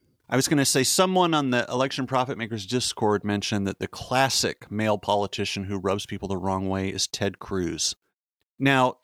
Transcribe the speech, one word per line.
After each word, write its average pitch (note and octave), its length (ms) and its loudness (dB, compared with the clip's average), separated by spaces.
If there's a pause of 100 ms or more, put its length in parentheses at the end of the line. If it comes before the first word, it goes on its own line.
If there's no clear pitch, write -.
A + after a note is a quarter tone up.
(300)
I B2+ 60 0
was C3+ 120 2
gonna C#3+ 160 4
say, C3 200 2
someone F#3 500 4
on C#3+ 160 2
the B2 200 2
Election C3 380 -2
Profit B2+ 300 0
Makers G#2+ 280 -6
Discord G#2+ 600 0
mentioned G2+ 420 0
that F#2 120 -4
the - 80 -4
classic - 840 -2
male G#2+ 260 2
politician G2+ 680 -2
who G2+ 140 -4
rubs G2 260 -2
people G2+ 220 -8
the F#2+ 100 -2
wrong F#2+ 320 0
way F#2+ 200 -2
is - 180 -4
Ted G2 320 -4
Cruz. E2+ 560 -2 (600)
Now, C3 460 2